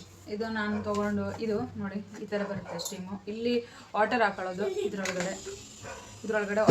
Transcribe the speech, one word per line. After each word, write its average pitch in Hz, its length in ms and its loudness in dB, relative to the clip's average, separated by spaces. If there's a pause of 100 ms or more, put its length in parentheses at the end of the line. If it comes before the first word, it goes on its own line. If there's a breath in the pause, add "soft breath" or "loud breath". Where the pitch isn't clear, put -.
(340)
ಇದು 220 140 -2 (120)
ನಾನು 208 160 2 (120)
ತೊಗೊಂಡು, 208 380 2 (180)
ಇದು 214 140 2 (240)
ನೋಡಿ 196 180 -2 (240)
ಈ 202 80 -6
ಥರ 202 180 2
ಬರುತ್ತೆ 180 360 -6
ಸ್ಟೀಮು. 185 280 -8 (200)
ಇಲ್ಲಿ 233 200 2 (420 loud breath)
ವಾಟರ್ 220 300 6
ಹಾಕೊಳ್ಳೋದು, 190 400 0 (220)
ಇದ್ರೊಳಗಡೆ, 190 460 -2 (880)
ಇದ್ರೊಳಗಡೆ 208 460 2